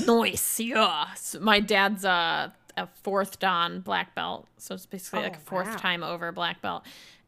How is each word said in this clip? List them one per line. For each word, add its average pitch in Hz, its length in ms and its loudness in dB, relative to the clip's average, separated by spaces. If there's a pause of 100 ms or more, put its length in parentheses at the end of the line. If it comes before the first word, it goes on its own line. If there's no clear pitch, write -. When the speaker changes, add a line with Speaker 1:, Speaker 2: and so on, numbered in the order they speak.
Speaker 1:
nice, 226 540 2
yeah. 214 540 2
So - 260 -10
my 208 200 6
dad's 196 440 2
a, 170 480 2 (240)
a 185 100 -4 (160)
fourth 196 380 -2
dan 180 400 0
black 185 340 -2
belt, - 320 -6 (100)
so - 180 -12
it's 185 120 -14
basically, - 340 -8
Speaker 2:
Oh, - 20 -4
Speaker 1:
like, 170 140 -6
a 156 40 -18
fourth 185 280 -4
Speaker 2:
wow. 220 80 -8
Speaker 1:
time 175 280 -2
over 170 260 -6
black 170 320 -6
belt, 185 220 -6 (440)